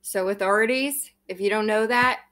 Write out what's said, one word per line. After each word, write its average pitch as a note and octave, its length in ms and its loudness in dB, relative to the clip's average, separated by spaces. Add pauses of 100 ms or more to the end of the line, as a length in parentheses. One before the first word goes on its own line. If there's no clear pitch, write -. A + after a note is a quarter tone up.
So F#3+ 280 -4
authorities, A3 800 0 (160)
if F#3 140 -10
you G3+ 80 0
don't G#3+ 160 0
know A3 220 2
that B3 340 0 (100)